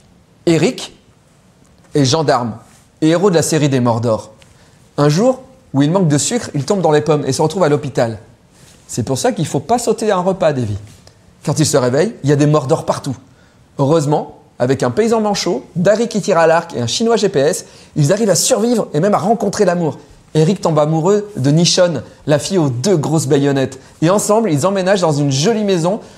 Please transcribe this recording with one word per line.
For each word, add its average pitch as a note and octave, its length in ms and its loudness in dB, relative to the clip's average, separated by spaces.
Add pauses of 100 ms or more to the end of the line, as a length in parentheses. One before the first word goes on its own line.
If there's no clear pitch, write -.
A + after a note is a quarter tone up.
(480)
Eric E3+ 500 -2 (960)
est D3 100 2
gendarme B2 520 0 (460)
et D#3 80 2
héros F3+ 200 2
de E3+ 60 2
la D3+ 80 2
série D3+ 260 0
des C3 100 0
Mordors. A2+ 520 -2 (640)
Un D3 100 2
jour, A3+ 340 2 (340)
où C#3 80 2
il D3 80 0
manque F#3 160 2
de D3 100 2
sucre, - 380 -4
il C3+ 100 -4
tombe G3+ 160 0
dans D#3+ 80 2
les D3+ 120 4
pommes D3+ 260 0
et C3+ 40 0
se D#3 120 -2
retrouve F3+ 180 -2
à E3 80 2
l'hôpital. B2 480 -2 (680)
C'est - 160 -6
pour C3+ 160 -4
ça B3 140 0
qu'il D#3+ 120 -4
faut D3+ 140 -4
pas A#3+ 180 -2
sauter A3 340 -2
un F#3 100 0
repas, F3+ 300 0
Davy. A2 260 -4 (680)
Quand C#3+ 140 -2
il D3+ 80 2
se C#3+ 100 0
réveille, C3+ 460 0
il C#3 80 0
y - 20 4
a - 20 4
des D3 120 2
Mordors D3+ 400 0
partout. - 280 -6 (640)
Heureusement, D3+ 640 0 (180)
avec B2+ 240 0
un B2 80 0
paysan A3 320 0
manchot, G#3 420 -4 (120)
Daryl G3+ 320 2
qui G#3 140 -4
tire F3 180 0
à E3 80 4
l'arc D#3+ 280 0
et B2 60 -4
un A#2 60 -2
chinois A3+ 300 0
G G3+ 120 0
P D3 100 -2
S, D#3 260 0 (300)
ils D3 160 2
arrivent G3+ 200 2
à D#3+ 40 2
survivre A3 600 0
et D3+ 40 0
même G3+ 140 2
à D#3 60 2
rencontrer G3+ 440 -2
l'amour. F3 360 0 (360)
Eric D#3+ 260 2
tombe E3 160 0
amoureux D#3+ 600 0
de C3+ 120 0
Nichonne, E3+ 540 2 (240)
la D3 100 2
fille F#3+ 220 -2
aux D3 100 0
deux C#3+ 280 0
grosses D#3 280 -2
baïonnettes. C#3 540 0 (240)
Et E3+ 80 4
ensemble, G#3 400 0
ils D3 160 0
emménagent F#3+ 340 0
dans E3 100 2
une C#3+ 200 0
jolie G#3+ 320 0
maison, F#3+ 380 0 (160)